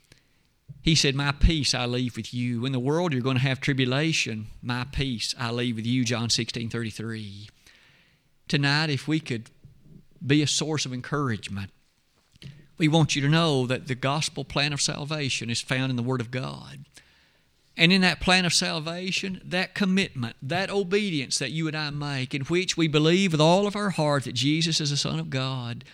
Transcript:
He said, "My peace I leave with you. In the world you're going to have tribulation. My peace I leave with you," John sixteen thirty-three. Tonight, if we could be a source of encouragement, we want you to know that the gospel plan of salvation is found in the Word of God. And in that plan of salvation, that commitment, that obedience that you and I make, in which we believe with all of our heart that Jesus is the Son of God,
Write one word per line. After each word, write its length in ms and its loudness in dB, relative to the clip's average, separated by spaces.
He 140 6
said, 200 4
"My 160 0
peace 420 4
I 120 0
leave 320 -2
with 160 -8
you. 320 -2
In 80 -2
the 60 0
world 340 0
you're 80 0
going 160 2
to 60 2
have 180 0
tribulation. 880 0
My 220 -4
peace 540 -4
I 140 -4
leave 260 -2
with 80 -6
you," 180 2
John 260 -2
sixteen 400 -2
thirty-three. 800 -8
Tonight, 400 2
if 180 -2
we 140 2
could 280 -6
be 160 4
a 60 2
source 380 0
of 80 -8
encouragement, 760 -4
we 100 4
want 260 4
you 80 0
to 60 2
know 400 4
that 200 -4
the 80 -4
gospel 500 -4
plan 260 0
of 100 -4
salvation 680 -4
is 100 -2
found 300 -2
in 80 -2
the 60 -2
Word 180 -2
of 100 -8
God. 540 -10
And 160 6
in 100 6
that 200 2
plan 240 4
of 80 0
salvation, 920 -4
that 320 -4
commitment, 640 0
that 280 -4
obedience 680 0
that 120 -4
you 160 -2
and 80 -4
I 140 -4
make, 440 -4
in 100 -2
which 340 0
we 100 4
believe 460 4
with 80 4
all 260 6
of 80 -4
our 140 -2
heart 340 2
that 100 -8
Jesus 460 2
is 120 -2
the 60 -2
Son 220 -2
of 100 -6
God, 540 -6